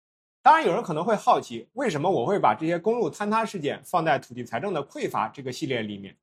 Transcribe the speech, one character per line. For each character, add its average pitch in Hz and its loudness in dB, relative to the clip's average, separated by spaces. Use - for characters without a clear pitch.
当 302 8
然， 320 2
有 180 4
人 165 0
可 165 -4
能 156 0
会 208 2
好 190 2
奇， - -10
为 247 -2
什 147 -2
么 170 0
我 139 2
会 185 0
把 - 4
这 160 -6
些 170 0
公 226 0
路 165 0
坍 208 -6
塌 220 2
事 208 -8
件 131 -4
放 165 -2
在 151 4
土 - -20
地 120 -10
财 117 -6
政 196 -4
的 143 -4
匮 247 -6
乏 110 0
这 131 -12
个 127 -6
系 147 -6
列 123 -2
里 104 -8
面？ 98 -16